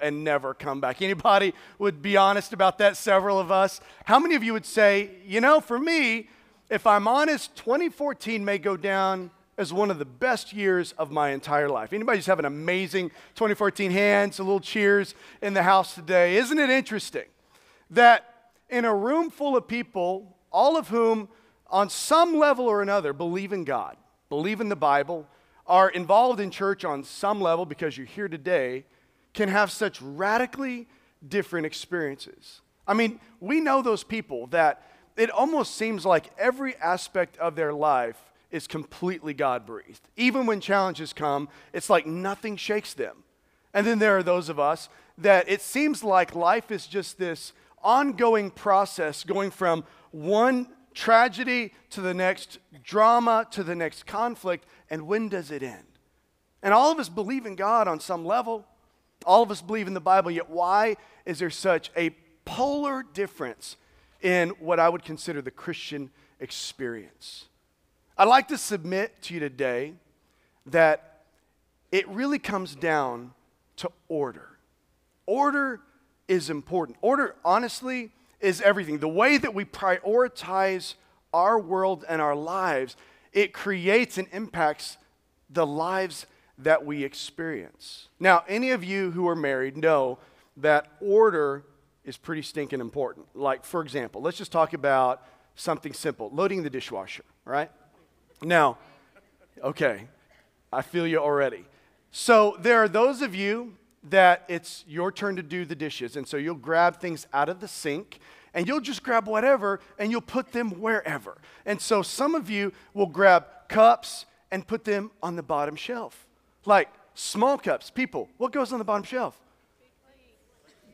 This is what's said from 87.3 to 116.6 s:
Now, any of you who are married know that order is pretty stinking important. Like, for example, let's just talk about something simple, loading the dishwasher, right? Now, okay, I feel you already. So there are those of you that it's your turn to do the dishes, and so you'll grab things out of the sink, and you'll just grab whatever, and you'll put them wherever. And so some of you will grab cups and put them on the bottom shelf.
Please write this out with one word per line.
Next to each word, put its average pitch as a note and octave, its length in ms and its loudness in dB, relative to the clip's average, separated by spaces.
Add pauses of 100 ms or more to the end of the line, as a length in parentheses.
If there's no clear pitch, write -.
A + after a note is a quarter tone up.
Now, F3 260 6
any A3+ 240 -2
of G3 140 -2
you F#3+ 260 -4
who F3 160 -4
are E3+ 100 0
married C3+ 400 -4
know C#3 420 2 (400)
that D3 280 2 (140)
order F3 640 2 (400)
is C3+ 140 -16
pretty D#3 240 -10
stinking C#3+ 380 -8
important. A#2+ 540 -8
Like, C3+ 300 -4
for E3+ 180 -6
example, B2+ 380 -8
let's E3 180 -6
just - 140 -14
talk E3 220 0
about C3+ 480 0 (320)
something D#3 400 -6
simple, A#2 380 -8
loading F#3 300 -2
the D3 80 -8
dishwasher, A2 540 -10 (200)
right? C#3+ 260 -4 (720)
Now, D#3 340 4 (880)
okay, B2+ 440 -4 (640)
I B2+ 120 -2
feel E3+ 240 -4
you D#3+ 140 0
already. C#3 440 -2 (460)
So G#3+ 500 4
there A3+ 220 4
are G#3+ 60 4
those A#3+ 340 2
of G#3+ 120 -6
you G#3 440 -6 (320)
that F3+ 360 6
it's - 400 -10
your E3+ 240 -4
turn G3 240 -6
to F#3 80 -6
do E3+ 220 -8
the D3+ 100 -10
dishes, C#3 420 -8
and C3+ 120 -8
so D3+ 80 -8
you'll D#3 180 -6
grab E3 460 0
things E3+ 320 -10
out C#3+ 160 0
of F#3 100 -8
the G3+ 80 -14
sink, E3 540 -10 (340)
and F3 140 -4
you'll C#4+ 120 -2
just A#3+ 220 -10
grab A3+ 240 -2
whatever, G#3+ 540 0 (180)
and G#3+ 140 -2
you'll A#3 80 -2
put B3+ 320 -8
them A3+ 280 -4
wherever. F#3+ 580 -4 (260)
And G3+ 160 -4
so G#3 220 2
some C#4+ 320 -2
of A#3 140 -4
you G3+ 240 -2 (220)
will G3+ 120 2
grab F3 400 6 (220)
cups - 580 4 (260)
and F#3+ 120 -8
put A3 200 -8
them G#3 260 -2 (120)
on F3 120 -6
the E3+ 80 -8
bottom D3 320 -4
shelf. - 520 -12 (400)